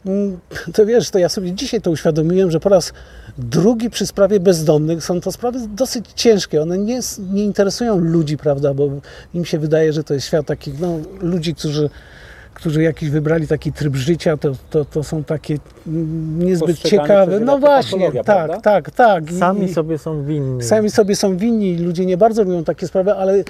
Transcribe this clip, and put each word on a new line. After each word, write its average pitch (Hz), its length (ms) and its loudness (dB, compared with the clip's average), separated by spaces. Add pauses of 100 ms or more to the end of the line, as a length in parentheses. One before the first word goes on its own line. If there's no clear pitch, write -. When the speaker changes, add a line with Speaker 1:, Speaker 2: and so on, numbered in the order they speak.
Speaker 1:
mm, 196 320 -2 (360)
to 214 120 4
wiesz, 226 240 2
to 208 80 0
ja 175 100 4
sobie 180 240 -4
dzisiaj 226 280 -4
to 175 100 -2
uświadomiłem, 165 600 0
że 160 100 0
po - 80 0
raz 190 240 4 (460)
drugi 202 520 2
przy - 160 -4
sprawie 202 340 2
bezdomnych, 160 640 2
są 180 160 -2
to 185 120 -6
sprawy 240 260 -6 (100)
dosyć 214 360 -4 (100)
ciężkie, 190 480 2
one 175 160 -2
nie 214 180 -2
s-, - 240 -8 (120)
nie 202 120 0
interesują 202 540 0
ludzi, 160 380 0
prawda, 139 380 0
bo 143 140 0 (460)
im 170 100 -4
się 165 140 -2
wydaje, 156 340 2
że 147 120 -4
to 151 100 -4
jest 131 120 -4
świat 156 200 -2
takich, 143 340 -8
no, 170 180 -4 (220)
ludzi, 170 340 -2
którzy 151 360 -2 (640)
którzy 156 280 -2
jakiś 160 280 -2
wybrali 156 380 0
taki 151 240 -2
tryb 143 240 -2
życia, 151 400 0
to, 139 160 -2 (180)
to, 151 140 0
to 147 200 -4
są 156 200 -6
takie, 151 340 -4 (280)
mm, 160 580 -4
niezbyt 175 260 2
Speaker 2:
Postrzegane 165 380 2
Speaker 1:
ciekawe. 196 180 6
Speaker 2:
przez 190 200 0
Speaker 1:
No 285 80 4
Speaker 2:
redaktor 277 60 2
Speaker 1:
właśnie, 277 380 4
Speaker 2:
patologia, 156 260 0
Speaker 1:
tak, 208 120 4 (100)
Speaker 2:
prawda? 175 140 -4
Speaker 1:
tak, 208 300 2
tak. 185 400 4
I, 175 80 -4
Speaker 3:
Sami 190 280 2
Speaker 1:
i 175 80 -6
Speaker 3:
sobie 160 240 -2
są 151 260 -6
winni. 135 380 -4
Speaker 1:
sami 214 280 2
sobie 202 260 2
są 190 200 0
winni 214 360 0
i 170 60 -2
ludzie 175 280 -2
nie 185 100 0
bardzo 220 280 2
lubią 175 200 -2
takie 170 220 -4
sprawy, 190 280 0
ale 190 360 0